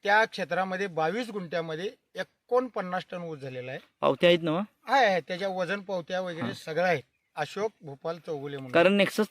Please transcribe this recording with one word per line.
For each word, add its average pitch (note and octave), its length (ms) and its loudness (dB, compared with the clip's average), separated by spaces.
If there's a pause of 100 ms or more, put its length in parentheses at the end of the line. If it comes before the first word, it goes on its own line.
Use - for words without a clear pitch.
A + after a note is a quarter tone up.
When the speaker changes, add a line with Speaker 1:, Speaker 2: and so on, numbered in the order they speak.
Speaker 1:
त्या G#3 200 6
क्षेत्रामध्ये F#3 600 -2
बावीस F3+ 440 -2
गुंठ्यामध्ये E3+ 600 -6 (240)
एकोणपन्नास F#3 960 -4
टन F3+ 120 -8
ऊस D#3+ 160 -10
झालेला B2+ 320 -10
आहे. D3+ 100 -10 (200)
Speaker 2:
पावत्या C#3+ 280 4
आहेत F3 140 8
ना E3+ 80 0
मग? E3+ 120 0 (240)
Speaker 1:
आहे, B3+ 200 4
आहे. F#3 140 2
त्याच्या F#3 280 -6
वजन F#3 320 -4
पावत्या F#3 400 -6
वगैरे F3 200 -6
Speaker 2:
हा. A#2+ 120 -4
Speaker 1:
सगळं D#3+ 320 -2
आहे. F3 180 2 (340)
अशोक G3 440 -4
भोपाल E3 460 -8
चौगुले C#3+ 300 -6
म्हणून. C3 160 -10
Speaker 2:
कारण E3+ 200 8
नेक्सस G3+ 380 4